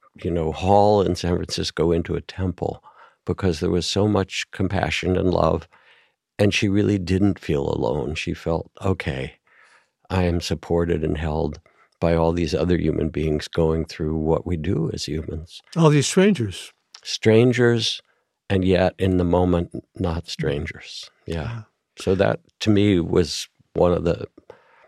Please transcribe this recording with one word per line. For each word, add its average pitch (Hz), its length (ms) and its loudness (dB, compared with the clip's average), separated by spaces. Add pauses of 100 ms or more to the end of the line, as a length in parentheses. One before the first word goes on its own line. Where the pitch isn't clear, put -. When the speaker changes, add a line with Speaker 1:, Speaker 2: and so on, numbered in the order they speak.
(220)
Speaker 1:
you 90 80 -4
know, 80 220 -2
hall 101 500 4
in 90 120 0
San 87 220 -2
Francisco 85 560 -2
into 82 220 -2
a 80 60 -4
temple - 600 -6 (420)
because 87 360 -2
there 90 100 0
was 87 160 0
so 101 220 0
much 98 420 -2
compassion 90 680 -2
and 90 160 2
love. 82 360 0 (680)
And 104 140 4
she - 160 0
really 101 300 2
didn't 95 400 0
feel 71 300 -2
alone. 73 480 -2
She 82 180 -6
felt, - 360 -4 (140)
"Okay, 71 520 -4 (720)
I 92 140 0
am 87 160 0
supported 85 640 -2
and 78 120 -2
held 76 440 -4 (400)
by 85 140 2
all 82 180 2
these 85 220 -2
other 87 220 2
human 78 320 0
beings 76 380 -2
going 80 380 0
through 80 320 -4
what 78 280 0
we 87 120 -4
do 92 360 -2
as - 140 -8
humans." 78 560 -8 (140)
Speaker 2:
All 165 140 6
these 147 180 2
strangers. 175 640 0 (300)
Speaker 1:
Strangers, 120 1000 2 (480)
and 95 140 2
yet 92 340 4
in 95 180 2
the 90 80 2
moment, 87 600 2 (100)
not 85 340 -4
strangers. - 800 -6 (180)
Yeah. - 80 -6
Speaker 2:
Yeah. 113 280 -8 (380)
Speaker 1:
So 95 160 0
that, 98 240 0 (200)
to 107 100 0
me, 101 280 4
was 85 500 0 (260)
one 87 180 2
of 85 100 -2
the 85 240 -2 (600)